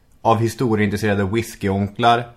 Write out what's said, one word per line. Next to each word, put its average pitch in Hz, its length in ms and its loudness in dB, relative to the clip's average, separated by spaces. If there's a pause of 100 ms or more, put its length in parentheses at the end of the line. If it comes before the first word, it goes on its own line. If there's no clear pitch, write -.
(220)
av 113 160 4
historieintresserade 104 880 0
whiskyonklar 110 1120 -2